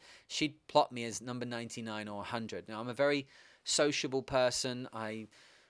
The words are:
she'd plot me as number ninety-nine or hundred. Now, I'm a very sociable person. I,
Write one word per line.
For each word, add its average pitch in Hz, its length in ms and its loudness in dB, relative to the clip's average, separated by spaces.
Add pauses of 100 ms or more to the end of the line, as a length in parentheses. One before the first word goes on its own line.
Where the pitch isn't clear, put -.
(280)
she'd 143 260 -2 (140)
plot - 240 6
me 120 140 -4
as 110 140 -6
number 123 280 -6
ninety-nine 113 600 -6
or 101 160 -6
hundred. 107 460 -6
Now, 110 100 -8
I'm 120 100 -6
a 120 40 -6
very 143 340 2 (380)
sociable 143 580 2
person. 127 720 2
I, 110 340 -6 (420)